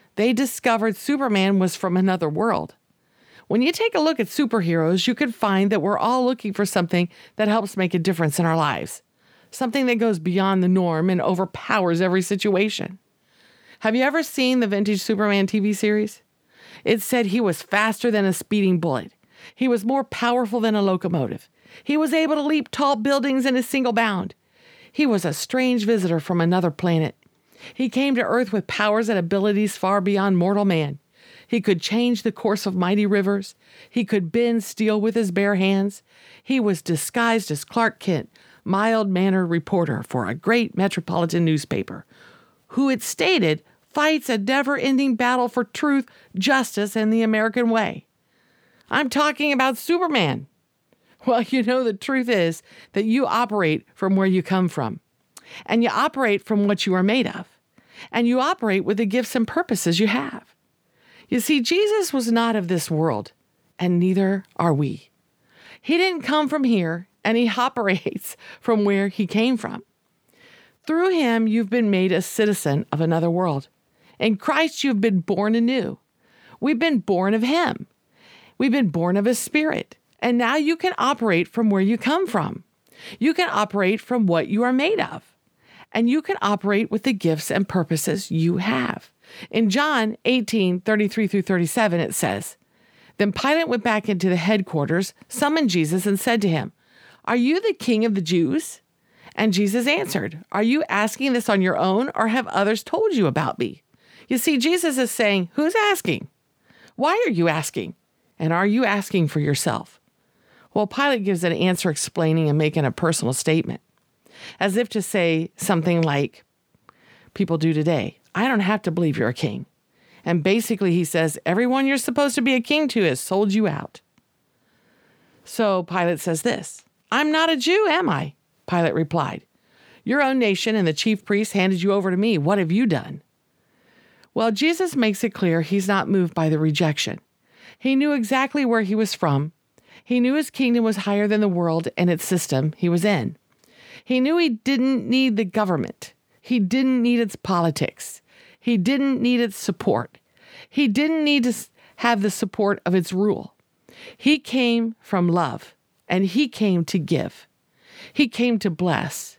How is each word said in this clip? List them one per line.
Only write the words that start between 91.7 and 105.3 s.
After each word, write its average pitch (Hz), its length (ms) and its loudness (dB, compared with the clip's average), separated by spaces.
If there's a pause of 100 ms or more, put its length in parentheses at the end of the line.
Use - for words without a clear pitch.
it - 160 -4
says, 101 400 -4 (640)
"Then 202 160 0
Pilate 311 340 0
went 233 160 -2
back 214 240 0
into 185 220 0
the 180 80 2
headquarters, 170 760 -2 (140)
summoned 294 420 0
Jesus, 175 360 0
and 202 120 0
said 233 260 0
to 202 40 2
him, 160 240 0 (540)
'Are 233 100 -2
you 262 240 2
the 415 140 0
king 220 320 0
of 220 100 0
the 196 60 0
Jews?' 170 580 -2 (560)
And 220 160 0
Jesus 208 360 0
answered, 185 640 -4
'Are 208 100 0
you 269 240 0
asking 220 460 -2
this 240 160 -2
on 202 120 2
your 185 160 0
own, 190 380 0
or 220 140 0
have 240 180 -2
others 208 340 0
told 427 320 -2
you 214 140 2
about 139 320 -2
me?'" - 240 -6 (460)
You 269 80 0
see, 285 200 0
Jesus 320 400 0
is 254 140 0
saying, 202 440 0